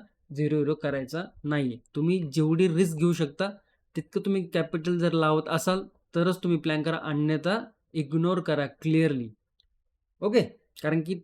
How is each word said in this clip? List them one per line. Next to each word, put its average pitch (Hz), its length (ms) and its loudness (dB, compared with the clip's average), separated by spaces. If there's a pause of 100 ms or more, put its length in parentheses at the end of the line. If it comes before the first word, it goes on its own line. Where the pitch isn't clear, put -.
(340)
झिरो 147 220 0
युरो 151 180 2
करायचा 143 500 -6 (200)
नाहीये. 143 340 -2 (160)
तुम्ही 170 280 0 (100)
जेवढी 160 420 2
रिस्क 165 220 2
घेऊ 170 160 2
शकता, 170 380 -2 (460)
तितकं 175 240 -4
तुम्ही 196 280 -2
कॅपिटल 170 500 -2
जर 165 140 2
लावत 156 360 2
असाल, 185 340 0 (320)
तरच 175 240 2
तुम्ही 175 200 2
प्लॅन 156 240 0
करा, 160 200 -2
अन्यथा 156 600 0 (280)
इग्नोर 165 480 0
करा 147 260 0
क्लिअरली. 147 640 0 (920)
ओके, 208 220 4 (400)
कारण 156 180 0
की 170 240 -6